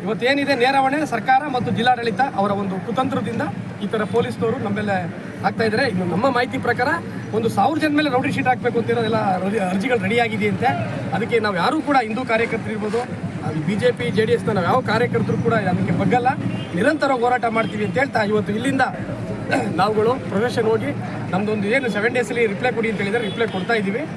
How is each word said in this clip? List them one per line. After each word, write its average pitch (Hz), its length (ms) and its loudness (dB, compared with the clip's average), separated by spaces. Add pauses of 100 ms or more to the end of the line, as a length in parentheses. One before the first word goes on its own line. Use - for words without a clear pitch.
ಇವತ್ತೇನಿದೆ 262 600 0
ನೇರವಣೆ 269 340 4 (140)
ಸರ್ಕಾರ 262 300 4 (120)
ಮತ್ತು 247 240 0
ಜಿಲ್ಲಾಡಳಿತ 233 440 2 (180)
ಅವರ 202 120 2 (100)
ಒಂದು 190 140 -4 (120)
ಕುತಂತ್ರದಿಂದ 247 560 -2 (400)
ಈ 202 100 -4
ಥರ 214 100 0 (120)
ಪೊಲೀಸ್ನವರು 233 500 0
ನಮ್ಮ 202 140 -2
ಮೇಲೆ 202 160 0 (480)
ಹಾಕ್ತಾ 202 240 0
ಇದ್ದಾರೆ. 220 240 2
ಇನ್ನು 185 220 0
ನಮ್ಮ 202 120 0 (100)
ಮಾಹಿತಿ 247 220 0
ಪ್ರಕಾರ 247 320 0 (480)
ಒಂದು - 180 0
ಸಾವಿರ 247 280 2
ಜನ 302 160 2
ಮೇಲೆ 302 160 2
ರೌಡಿ 277 200 2
ಶೀಟ್ 269 160 0
ಹಾಕ್ಬೇಕು 240 280 0
ಅಂತ 233 140 -2
ಇರೋದೆಲ್ಲ 226 260 0 (180)
ಅರ್ಜಿ-, 196 320 0
ಅರ್ಜಿಗಳು 208 360 0
ರೆಡಿ 226 200 2
ಆಗಿದೆಯಂತೆ. 214 440 0 (460)
ಅದಕ್ಕೆ 226 300 2
ನಾವು 202 180 0
ಯಾರೂ 277 140 2 (100)
ಕೂಡ 285 100 4 (100)
ಹಿಂದೂ 220 240 -2
ಕಾರ್ಯಕರ್ತರು 220 440 0
ಇರ್ಬೋದು, 214 260 -2 (680)
ಬಿ 202 140 0
ಜೆ 247 160 4
ಪಿ, 160 180 -4
ಜೆ 214 140 4
ಡಿ 240 80 6
ಎಸ್ನ 226 200 0
ನಾವು 175 140 0
ಯಾವ 247 80 4 (120)
ಕಾರ್ಯಕರ್ತರು 226 540 2
ಕೂಡ 226 80 4 (200)
ಅದಕ್ಕೆ - 300 0
ಬಗ್ಗಲ್ಲ, 247 260 4 (480)
ನಿರಂತರ 277 340 2 (100)
ಹೋರಾಟ 247 240 2 (120)
ಮಾಡ್ತೀವಿ 208 300 -2
ಅಂತ 180 140 -2
ಹೇಳ್ತಾ 233 300 0
ಇವತ್ತು 208 260 0
ಇಲ್ಲಿಂದ 262 260 2 (1000)
ನಾವುಗಳು 214 320 4 (160)
ಪ್ರೊಸೆಷನ್ 220 420 0
ಹೋಗಿ 226 200 0 (420)
ನಮ್ದೊಂದು 208 420 0
ಏನು 269 220 2
ಸೆವೆನ್ 226 200 0
ಡೇಸಲ್ಲಿ 233 360 0
ರಿಪ್ಲೈ 247 240 0
ಕೊಡಿ 226 140 0
ಅಂತ 202 100 -2
ಹೇಳಿದ್ರೆ 208 280 0
ರಿಪ್ಲೈ 220 260 -2
ಕೊಡ್ತಾ 190 260 -2
ಇದ್ದೀವಿ. 202 220 -2 (140)